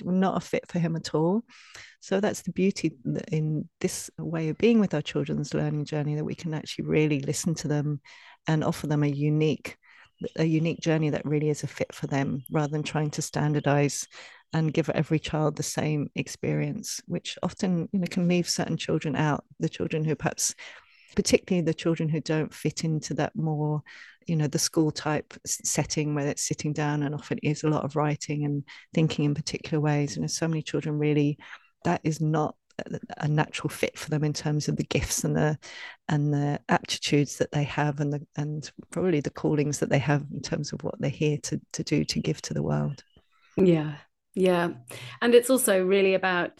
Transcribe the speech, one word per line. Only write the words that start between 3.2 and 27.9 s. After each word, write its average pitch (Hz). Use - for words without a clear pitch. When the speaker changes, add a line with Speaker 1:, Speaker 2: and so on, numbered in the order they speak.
Speaker 1:
in 156
this -
way 160
of 156
being 226
with 185
our 147
children's 147
learning 151
journey, 151
that 151
we -
can 160
actually 151
really 151
listen 151
to 151
them 147
and 156
offer 156
them 147
a -
unique, 151
a 160
unique 160
journey 156
that -
really 151
is 147
a 147
fit -
for -
them, 139
rather 151
than 151
trying 156
to 156
standardize 147
and 160
give 156
every 160
child 151
the 151
same 151
experience, -
which -
often, 180
you 202
know, 175
can 175
leave 175
certain -
children 156
out, 151
the 160
children 160
who 156
perhaps, -
particularly 185
the 160
children 165
who 156
don't 156
fit -
into 156
that 147
more, 151
you 170
know, 151
the 143
school 156
type -
s-, -
setting 151
where 143
it's -
sitting 151
down 147
and 143
often 147
is 147
a 156
lot 151
of 147